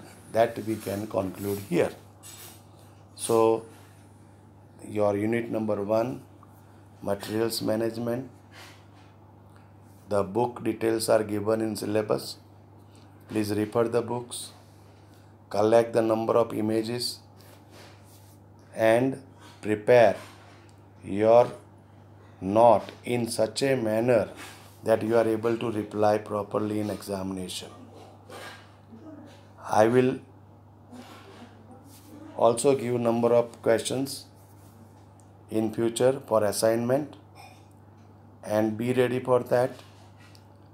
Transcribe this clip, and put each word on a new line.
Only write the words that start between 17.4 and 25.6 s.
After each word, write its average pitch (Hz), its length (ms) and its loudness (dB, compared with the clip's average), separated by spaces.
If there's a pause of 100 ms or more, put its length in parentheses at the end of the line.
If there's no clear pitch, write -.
and 120 480 2 (380)
prepare 107 560 6 (880)
your 110 480 6 (880)
note 104 440 6 (200)
in 120 240 -2
such 110 340 -2
a 135 140 2
manner 110 520 2 (560)
that 110 180 2
you 110 140 2
are 113 120 4
able 113 280 0
to 117 140 -4